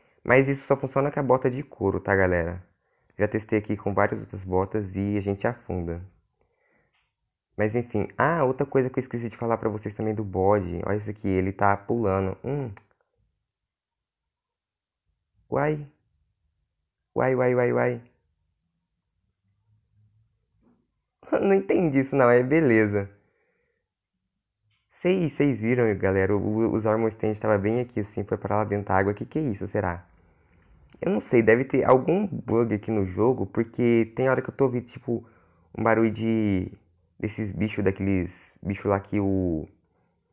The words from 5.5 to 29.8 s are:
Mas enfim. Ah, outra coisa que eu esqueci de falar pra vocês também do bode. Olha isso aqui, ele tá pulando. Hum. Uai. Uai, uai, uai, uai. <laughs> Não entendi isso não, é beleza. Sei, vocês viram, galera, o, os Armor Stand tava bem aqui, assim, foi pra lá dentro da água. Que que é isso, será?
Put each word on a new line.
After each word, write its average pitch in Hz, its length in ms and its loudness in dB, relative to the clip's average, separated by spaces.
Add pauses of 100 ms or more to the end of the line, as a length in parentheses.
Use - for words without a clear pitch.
Mas 107 200 -2
enfim. 120 420 -4
Ah, 160 280 0
outra 131 200 0
coisa 135 240 0
que 127 100 -10
eu 127 40 -2
esqueci 120 260 -8
de 104 80 -18
falar 113 220 -2
pra 113 100 -2
vocês 104 260 -8
também 110 200 -4
do 110 100 -6
bode. 95 600 0
Olha 101 100 -2
isso 107 140 -8
aqui, 104 180 -8
ele 95 240 0
tá 101 240 2
pulando. 95 680 -2
Hum. 131 300 -6 (2750)
Uai. 147 360 -2 (1300)
Uai, 127 200 0
uai, 127 200 0
uai, 120 200 0
uai. 123 280 -2 (3250)
<laughs> - 120 0
Não 196 100 4
entendi 196 480 2
isso 135 160 0
não, 123 140 6
é 123 120 6
beleza. 110 680 4 (1900)
Sei, 180 260 2
vocês 139 320 0
viram, 113 380 2
galera, 95 360 2
o, 107 400 0
os 107 120 0
Armor 110 240 2
Stand 107 240 -2
tava 107 240 2
bem 107 220 0
aqui, 120 200 -6
assim, 101 240 -6
foi 101 140 -4
pra - 180 -2
lá 107 80 2
dentro 104 220 -2
da 95 100 2
água. 98 160 4
Que 104 140 -8
que - 120 -6
é 156 40 -2
isso, 101 240 -4
será? 90 400 -4 (960)